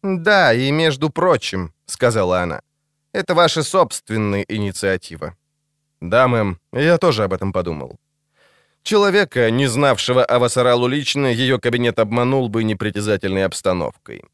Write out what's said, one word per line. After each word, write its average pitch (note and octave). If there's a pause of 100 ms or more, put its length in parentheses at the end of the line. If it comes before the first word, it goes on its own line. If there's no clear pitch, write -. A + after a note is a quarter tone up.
"Да, F#3+
и C3
между D#3
прочим", — A#2 (140)
сказала F#2+
она, — E2 (520)
"это F#3
ваши E3
собственные G#2+
инициативы". F#2+ (680)
"Да, A2
мэм, A2 (140)
я D#3+
тоже A2+
об F#2
этом F#2+
подумал". E2 (840)
Человека, G3
не C3+
знавшего B2+
Авасаралу B2
лично, C#3
ее B2+
кабинет A#2+
обманул A#2+
бы A2+
непритязательной G#2
обстановкой. E2+